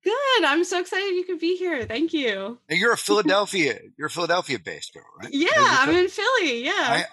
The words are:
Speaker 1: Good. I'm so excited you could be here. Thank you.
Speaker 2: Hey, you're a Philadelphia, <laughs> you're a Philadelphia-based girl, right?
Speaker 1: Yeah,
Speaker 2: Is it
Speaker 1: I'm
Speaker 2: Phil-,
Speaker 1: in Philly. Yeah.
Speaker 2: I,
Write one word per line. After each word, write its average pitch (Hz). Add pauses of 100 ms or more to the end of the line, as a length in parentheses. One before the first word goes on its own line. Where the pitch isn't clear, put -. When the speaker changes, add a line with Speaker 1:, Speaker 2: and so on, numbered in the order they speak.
Speaker 1:
Good. 508
I'm 302
so 359
excited 370
you 359
could 359
be 349
here. 330
Thank 262
you. 226
Speaker 2:
Hey, 160
you're 220
a -
Philadelphia, 190
<laughs> 104
you're 135
a -
Philadelphia-based 147
girl, - (160)
right? -
Speaker 1:
Yeah, 294
Speaker 2:
Is 587
it - (240)
Speaker 1:
I'm 277
Speaker 2:
Phil-, 339
Speaker 1:
in 359
Philly. 392
Yeah. 330
Speaker 2:
I, 233